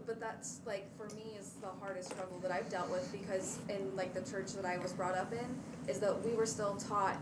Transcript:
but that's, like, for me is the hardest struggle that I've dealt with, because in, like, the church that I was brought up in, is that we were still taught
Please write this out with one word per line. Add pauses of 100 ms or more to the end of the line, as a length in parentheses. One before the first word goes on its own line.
but
that's,
like,
for
me
is (100)
the (100)
hardest
struggle
that
I've
dealt
with,
because (100)
in,
like,
the
church
that
I
was
brought
up
in, (420)
is
that
we
were
still
taught